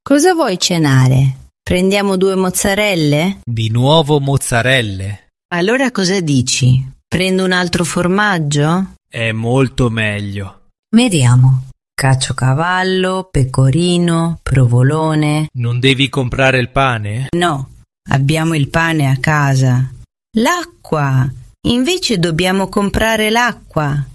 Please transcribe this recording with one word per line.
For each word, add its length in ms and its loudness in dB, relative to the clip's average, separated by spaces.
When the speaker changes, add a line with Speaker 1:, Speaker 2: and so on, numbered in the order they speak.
Speaker 1:
Cosa 340 2
vuoi 240 -2
cenare? 880 2
Prendiamo 540 0
due 200 0
mozzarelle? 1080 0
Speaker 2:
Di 260 -4
nuovo 500 2
mozzarelle? 1080 -2
Speaker 1:
Allora 360 0
cosa 300 -2
dici? 680 0
Prendo 360 0
un 100 0
altro 300 -2
formaggio? 1080 0
Speaker 2:
È 220 -4
molto 580 0
meglio. 760 -6
Speaker 1:
Vediamo. 760 4
Caciocavallo, 1400 -2
pecorino, 1120 0
provolone. 1120 2
Speaker 2:
Non 260 -4
devi 280 2
comprare 520 0
il 100 -2
pane? 680 -2
Speaker 1:
No, 360 -2
abbiamo 420 0
il 160 0
pane 400 0
a 100 2
casa. 720 2
L'acqua! 920 -2
Invece 520 0
dobbiamo 500 0
comprare 600 0
l'acqua. 840 -2